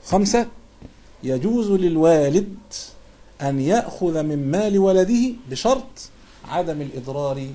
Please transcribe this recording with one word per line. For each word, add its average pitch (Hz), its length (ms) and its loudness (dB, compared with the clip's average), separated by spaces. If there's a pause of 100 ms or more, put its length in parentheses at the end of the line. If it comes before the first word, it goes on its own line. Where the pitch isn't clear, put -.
خمسة، 208 420 2 (760)
يجوز 202 480 0
للوالد 165 840 4 (840)
أن 139 180 -2
يأخذ 165 640 -2
من 143 280 -2
مال 202 260 0
ولده 196 560 4 (180)
بشرط - 580 -4 (380)
عدم 160 340 -4
الإضرار 135 720 -6